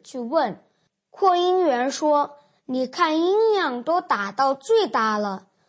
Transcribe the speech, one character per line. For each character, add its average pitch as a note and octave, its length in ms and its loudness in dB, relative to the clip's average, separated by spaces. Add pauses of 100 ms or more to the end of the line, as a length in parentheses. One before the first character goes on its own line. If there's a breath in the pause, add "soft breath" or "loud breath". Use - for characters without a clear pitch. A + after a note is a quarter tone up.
去 - 160 -12
问， A#3+ 420 -2 (480)
扩 F4+ 280 2
音 F4+ 260 0
员 C4 260 0
说 C#4+ 460 0 (320 loud breath)
：“你 B3+ 180 -4
看 D#4+ 360 0
音 G#4+ 320 2
量 D4 280 -2
都 E4 200 0
打 G3+ 320 -4
到 C4+ 200 0
最 G#4 340 0
大 A3 300 0
了， G3+ 300 -6 (220)